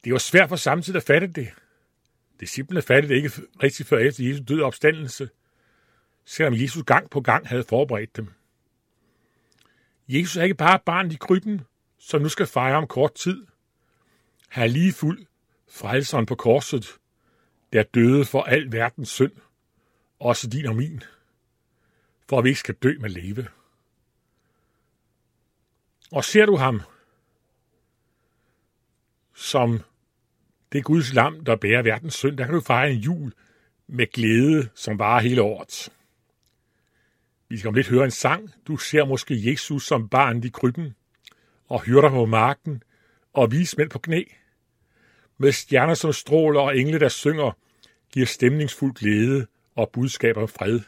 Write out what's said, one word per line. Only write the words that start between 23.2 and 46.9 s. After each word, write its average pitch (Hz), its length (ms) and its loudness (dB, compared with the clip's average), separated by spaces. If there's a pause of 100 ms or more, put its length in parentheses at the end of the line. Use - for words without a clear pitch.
Og 139 120 -4
ser 214 220 4
du 202 100 4
ham 127 260 0 (2500)
som 120 460 0 (920)
det 143 120 -4
Guds 147 300 0
lam, 151 320 0
der 117 100 2
bærer 110 260 0
verdens 113 340 -4
synd, 139 220 -2
der 127 80 -4
kan 143 80 -4
du 170 80 0
fejre 135 300 0
en 120 80 0
jul 143 340 -4 (540)
med 123 240 -2
glæde, 123 640 2
som 104 240 -8
varer 113 220 2
hele 123 200 2
året. - 500 -6 (1600)
Vi 117 80 -10
skal 101 100 -8
om 107 60 -4
lidt 131 140 2
høre 127 180 4
en 123 60 -2
sang. 175 420 -2 (140)
Du 156 100 -6
ser 151 280 2
måske 127 460 -2
Jesus 143 340 -6
som 113 240 0
barn 120 340 2
i 123 60 -6
krybben, 131 460 -4 (720)
og 123 160 -6
hyrder 139 260 6
på 127 160 2
marken, 117 580 0 (500)
og 117 180 4
vismænd 156 380 -2
på - 100 -12
knæ. 165 240 -4 (1120)
Med 135 140 4
stjerner, 139 420 2
som 160 200 -2
stråler, 147 480 2
og 135 160 0
engle, 147 220 0